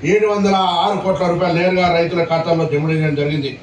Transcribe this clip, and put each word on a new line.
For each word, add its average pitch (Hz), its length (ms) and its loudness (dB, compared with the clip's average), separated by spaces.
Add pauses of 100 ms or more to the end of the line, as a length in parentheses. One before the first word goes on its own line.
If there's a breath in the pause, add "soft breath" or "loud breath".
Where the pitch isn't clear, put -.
ఏడు 214 220 2
వందల 196 280 2
ఆరు 185 440 0
కోట్ల 185 280 0
రూపాయలు 170 320 0
నేరుగా 185 340 2
రైతుల 170 300 0
ఖాతాల్లో 165 420 0
జమ 147 260 -2
చేయడం 156 240 0
జరిగింది. 143 360 -2 (120)